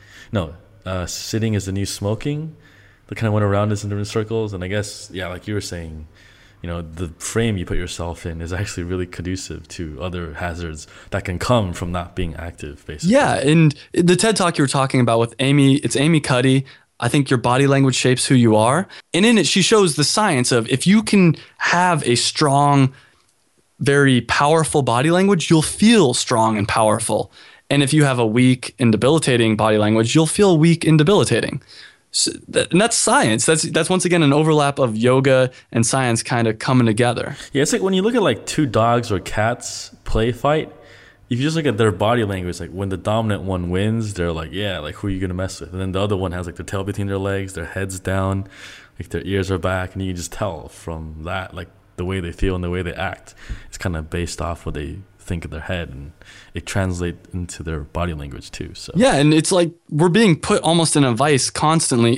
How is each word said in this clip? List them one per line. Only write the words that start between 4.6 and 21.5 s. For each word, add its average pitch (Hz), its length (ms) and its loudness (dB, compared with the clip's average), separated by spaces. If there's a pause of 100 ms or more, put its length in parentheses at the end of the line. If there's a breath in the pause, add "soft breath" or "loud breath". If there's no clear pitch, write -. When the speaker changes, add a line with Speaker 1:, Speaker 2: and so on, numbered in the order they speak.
Speaker 1:
I - 20 -6
guess, 104 460 -6
yeah, 92 160 -8
like 87 180 -12
you 107 80 -6
were 101 60 -2
saying, 80 480 -12 (540 soft breath)
you 90 60 -10
know, 85 140 -6
the 82 260 -10 (100)
frame 113 380 -2
you 87 100 -4
put - 100 -4
yourself 87 500 -6
in 82 140 -8
is 85 120 -8
actually 92 300 -6
really 90 240 -4
conducive 90 640 -10
to 78 340 -12
other 87 320 -8
hazards 85 540 -10 (220 loud breath)
that 98 140 -4
can 90 140 -6
come 101 340 0
from 87 200 -8
not 87 240 -8
being 85 180 -4
active, 78 520 -14
basically. 165 280 -2
Speaker 2:
Yeah, 262 220 2
and 151 380 4 (180 loud breath)
the 175 240 4
ted 220 180 2
Talk 175 240 0
you 151 60 2
were 127 40 0
talking 135 320 0
about 117 200 4
with 117 180 -2
Amy, 135 380 4
it's - 180 -4
Amy 151 240 2
Cuddy, 131 460 2 (340 loud breath)
I 120 100 -2
think 139 220 0
Your 135 80 4
Body 127 300 2
Language 135 260 4
Shapes 127 320 0
Who 143 80 4
You 117 220 6
Are. 127 320 2 (260 loud breath)
And 180 100 4
in 233 140 6
it, 156 80 2
she 190 160 2
shows 190 320 4
the 147 80 -2
science 143 480 0
of 117 180 2
if 135 180 0
you 208 160 6
can 185 340 4 (220 loud breath)